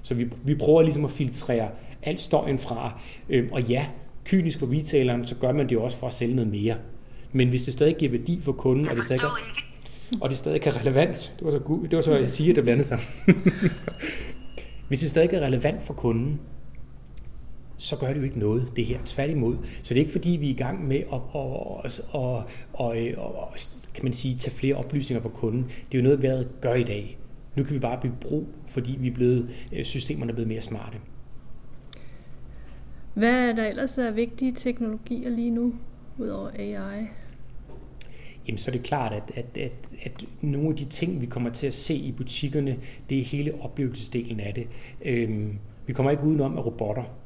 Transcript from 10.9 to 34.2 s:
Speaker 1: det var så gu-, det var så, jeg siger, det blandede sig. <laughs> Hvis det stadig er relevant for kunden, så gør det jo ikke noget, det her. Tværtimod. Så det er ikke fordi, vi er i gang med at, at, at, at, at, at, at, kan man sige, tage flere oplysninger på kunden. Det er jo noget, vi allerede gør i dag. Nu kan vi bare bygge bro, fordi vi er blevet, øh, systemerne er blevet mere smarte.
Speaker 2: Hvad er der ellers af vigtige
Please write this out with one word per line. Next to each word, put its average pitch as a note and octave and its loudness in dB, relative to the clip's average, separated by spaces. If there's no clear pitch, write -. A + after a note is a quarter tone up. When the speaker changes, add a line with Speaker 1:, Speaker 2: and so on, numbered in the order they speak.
Speaker 1:
det F3 -4
var D3+ 4
så C#3+ 4
gu-, D#3+ 0
det D#3+ 2
var D#3+ 6
så, D#3 6
jeg B2+ 4
siger, D3+ 6
det C3 6
blandede B2 6
sig. - 2
<laughs> - -8
Hvis C#3 2
det D#3+ 2
stadig E3+ 6
er F3 2
relevant C3 2
for - -6
kunden, B2 2
så - -4
gør B2+ -2
det C#3+ 0
jo C3+ 0
ikke C3 -2
noget, A2 2
det A#2+ 2
her. B2 0
Tværtimod. C#3 0
Så - -2
det B2+ 6
er - 6
ikke D3 2
fordi, E3+ 0
vi D3 2
er C3 2
i - -2
gang D3+ -2
med C3+ 2
at, - -2
at, - -4
at, C3+ 0
at, A#2 0
at, - 0
at, A#2 -2
at, - -6
kan - -6
man B2+ 0
sige, B2+ -2
tage B2+ -4
flere C3+ 2
oplysninger C3 -2
på A2+ -4
kunden. A#2 0
Det - -4
er B2 6
jo - 6
noget, C3+ 8
vi C3 4
allerede B2+ 0
gør B2 2
i B2 4
dag. G#2 -4
Nu C#3 2
kan D3 -2
vi C3+ 0
bare B2 0
bygge B2 -2
bro, D3+ -2
fordi B2+ -4
vi B2+ 0
er A#2+ 0
blevet, B2 4
øh, - -4
systemerne B2 -4
er A2+ -2
blevet A2+ -2
mere A2 -2
smarte. G#2+ -8
Speaker 2:
Hvad A#3+ 4
er A3+ 2
der A3 2
ellers B3+ -2
af A#3 0
vigtige A#3+ 0